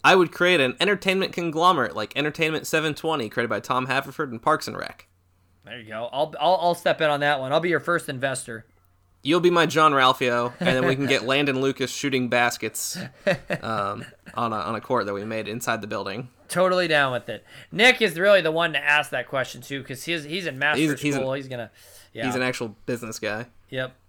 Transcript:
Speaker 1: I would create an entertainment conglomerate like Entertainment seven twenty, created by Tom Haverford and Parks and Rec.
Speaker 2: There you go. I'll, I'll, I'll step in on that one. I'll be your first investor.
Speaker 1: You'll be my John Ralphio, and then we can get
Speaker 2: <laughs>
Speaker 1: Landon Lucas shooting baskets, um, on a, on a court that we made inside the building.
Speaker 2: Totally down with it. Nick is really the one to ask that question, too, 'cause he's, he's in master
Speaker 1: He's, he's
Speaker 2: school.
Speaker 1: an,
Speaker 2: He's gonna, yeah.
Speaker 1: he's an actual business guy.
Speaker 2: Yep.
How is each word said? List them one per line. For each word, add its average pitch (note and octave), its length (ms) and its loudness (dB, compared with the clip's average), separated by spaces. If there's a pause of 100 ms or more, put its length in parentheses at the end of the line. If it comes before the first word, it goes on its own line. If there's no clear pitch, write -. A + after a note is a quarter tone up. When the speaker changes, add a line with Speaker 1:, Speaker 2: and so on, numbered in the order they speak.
Speaker 1:
I E3 100 8
would F3 160 6
create F3+ 300 2
an B2+ 180 0
entertainment F#3+ 540 0
conglomerate E3 640 2
like G#2+ 200 -6
Entertainment D3+ 520 -2
seven D#3 260 0
twenty, D3+ 340 -4
created A#2 200 -2
by G#2 100 -2
Tom B2+ 280 -2
Haverford C#3 440 -4
and A2+ 100 -10
Parks D3+ 280 0
and G#2 80 -8
Rec. - 320 -12 (560)
Speaker 2:
There A#2 160 -14
you G#2+ 80 -18
go. A2+ 240 -8
I'll, D3+ 260 -2
I'll, E3 220 4
I'll F3 160 2
step D#3+ 240 0
in D#3 100 4
on C#3+ 100 0
that D3 200 2
one. C3 120 -4
I'll D#3+ 60 4
be E3+ 120 0
your D3+ 100 2
first E3 280 -2
investor. B2+ 580 -6 (580)
Speaker 1:
You'll E3 160 4
be F3 100 6
my F3 160 4
John D#3 240 6
Ralphio, B2+ 720 4
and F3 80 2
then B2+ 180 2
we C3+ 80 2
can C3+ 120 -2
get B2+ 180 2
Speaker 2:
<laughs> - 20 -4
Speaker 1:
Landon C3+ 340 2
Lucas C3+ 300 0
shooting C3 380 -2
baskets, A#2+ 680 0 (680)
um, G#2 420 -4 (300)
on A#2 180 -2
a, G#2+ 40 -4
on G#2 200 -4
a G#2 40 -6
court A#2 260 -2
that G2+ 80 -4
we G2+ 100 -6
made A2 240 -6
inside A2+ 320 -4
the G#2 80 -10
building. G#2+ 400 -6 (180)
Speaker 2:
Totally F#3 400 2
down C#3+ 260 4
with A#2+ 160 -6
it. G#2+ 160 -10 (280)
Nick A#3+ 280 4
is F3+ 160 0
really F#3+ 260 4
the D#3 100 0
one E3 220 0
to C#3 40 -2
ask D3 320 2
that B2+ 160 -4
question, B2+ 340 -4
too, C#3 220 -10
'cause C3 220 -12
he's, E3 180 -4
he's E3 240 -8
in C3+ 100 -6
master C#3+ 260 2
Speaker 1:
He's, D3 180 0
he's C#3+ 160 0
Speaker 2:
school. C3 160 -2
Speaker 1:
an, C3+ 60 -4
Speaker 2:
He's C3 100 -12
gonna, A#2+ 240 -10 (400)
yeah. A2+ 140 -6
Speaker 1:
he's B2+ 100 -2
an B2+ 60 0
actual B2 340 -4 (100)
business A#2 320 -6
guy. A2 280 -6 (240)
Speaker 2:
Yep. C3 220 -6 (160)